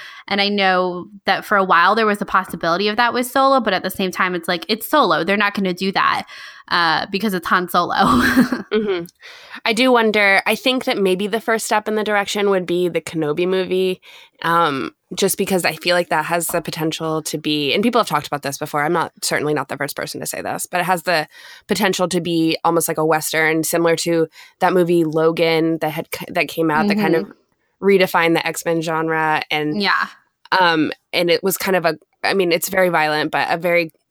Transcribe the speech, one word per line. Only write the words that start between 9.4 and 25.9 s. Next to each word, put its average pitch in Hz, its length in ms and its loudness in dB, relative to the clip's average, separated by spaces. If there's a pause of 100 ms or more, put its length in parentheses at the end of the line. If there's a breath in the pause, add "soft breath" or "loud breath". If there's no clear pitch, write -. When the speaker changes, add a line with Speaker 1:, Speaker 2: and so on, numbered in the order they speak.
Speaker 2:
I 226 80 0
do 254 180 4
wonder, 214 560 4
I 220 80 2
think 254 300 -2
that 254 120 0
maybe 190 300 0
the 214 120 -2
first 226 280 -2
step 214 200 0
in 214 80 -2
the 214 80 0
direction 202 460 0
would 185 160 2
be 175 240 0
the 160 120 -2
Kenobi 160 460 -2
movie, 185 540 -2 (400 loud breath)
um, 160 540 0 (180)
just 190 240 0
because 185 260 0
I 156 120 -2
feel 175 200 0
like 175 140 0
that 156 160 0
has 170 220 -2
the 175 140 -2
potential 160 640 -4
to - 140 -6
be, 151 360 -2
and 196 100 0
people 233 160 2
have - 80 0
talked 147 180 -2
about 143 160 -8
this 139 160 -6
before, 147 260 -4
I'm 160 100 0
not, 165 180 -2 (100)
certainly 151 320 -2
not 143 140 -4
the 139 100 -8
first 143 180 -6
person - 260 -8
to 156 40 -10
say - 160 -8
this, 127 240 -6
but 180 160 -4
it 175 40 -4
has 180 180 -2
the 160 240 -2 (400 loud breath)
potential 190 400 0
to 175 120 -2
be 160 440 0
almost 170 240 2
like 165 100 -4
a 156 80 0
Western, 160 580 0
similar 170 340 2
to 165 300 0 (320 loud breath)
that 175 140 2
movie 175 300 4
Logan 160 760 2
that 156 120 -2